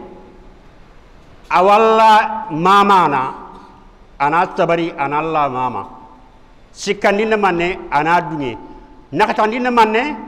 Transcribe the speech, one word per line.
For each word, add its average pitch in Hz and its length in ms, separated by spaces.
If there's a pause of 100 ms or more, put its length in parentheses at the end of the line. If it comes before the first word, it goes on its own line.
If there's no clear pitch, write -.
(1500)
awalla 214 1000
mama 190 560
na 139 140 (1000)
ana 165 360
sabari 170 420
ana 147 220
Allah 156 300
mama. 123 380 (840)
Sikandi 202 540
ne 220 100
manne 180 440 (120)
ana 160 300
dunye. 147 360 (540)
Nakatandi 214 480
ne 247 100
manne 240 460 (120)